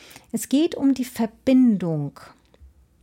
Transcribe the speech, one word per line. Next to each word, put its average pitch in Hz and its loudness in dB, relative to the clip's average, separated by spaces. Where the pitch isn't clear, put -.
Es - -8
geht 311 0
um 277 0
die 254 -4
Verbindung 214 0